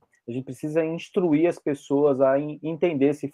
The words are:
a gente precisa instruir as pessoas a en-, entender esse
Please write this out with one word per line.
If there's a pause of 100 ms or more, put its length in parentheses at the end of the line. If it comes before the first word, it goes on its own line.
(260)
a
gente
precisa
instruir
as
pessoas
a
en-,
entender
esse